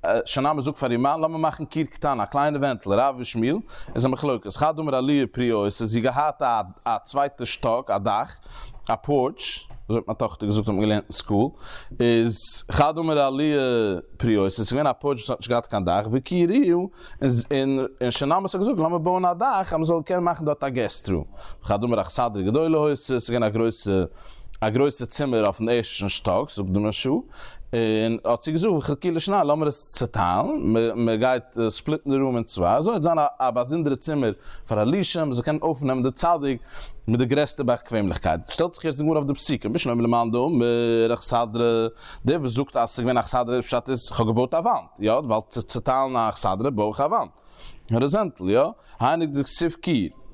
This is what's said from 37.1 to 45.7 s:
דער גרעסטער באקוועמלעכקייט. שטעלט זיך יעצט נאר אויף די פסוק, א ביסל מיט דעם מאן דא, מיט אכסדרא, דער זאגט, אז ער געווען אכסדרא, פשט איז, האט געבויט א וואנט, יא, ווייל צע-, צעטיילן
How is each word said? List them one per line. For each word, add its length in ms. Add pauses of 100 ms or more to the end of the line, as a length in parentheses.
דער 80
גרעסטער 380
באקוועמלעכקייט. 840
שטעלט 260
זיך 100
יעצט 160
נאר 140
אויף 120
די 60
פסוק, 320
א 40
ביסל 240
מיט 80
דעם 100
מאן 200
דא, 80 (120)
מיט 640
אכסדרא, 720 (380)
דער 220
זאגט, 300
אז 220
ער 60
געווען 120
אכסדרא, 440
פשט 280
איז, 220
האט 160
געבויט 260
א 40
וואנט, 420
יא, 120
ווייל 380
צע-, 120
צעטיילן 540